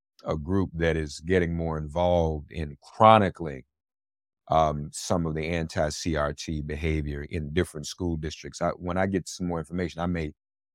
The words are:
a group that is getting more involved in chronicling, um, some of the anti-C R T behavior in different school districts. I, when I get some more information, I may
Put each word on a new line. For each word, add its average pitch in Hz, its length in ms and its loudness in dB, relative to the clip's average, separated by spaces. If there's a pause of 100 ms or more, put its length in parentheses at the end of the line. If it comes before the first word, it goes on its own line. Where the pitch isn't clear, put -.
(300)
a 82 80 0
group 90 360 0
that 82 220 2
is 78 240 -6
getting 85 360 0
more 82 220 -2
involved 80 720 0
in 73 300 -8
chronicling, 90 840 6 (840)
um, 76 440 2
some 87 320 0
of 78 100 -2
the 78 100 -2
anti-C 80 680 -2
R 73 180 0
T 78 280 -6
behavior 73 680 -2
in 76 240 -6
different 78 340 -2
school 85 280 -4
districts. 76 460 -8
I, 87 80 0
when 90 280 -4
I 95 80 2
get 95 220 -2
some - 200 -6
more 85 120 -2
information, 82 420 -6
I 87 40 -2
may 85 260 -2 (440)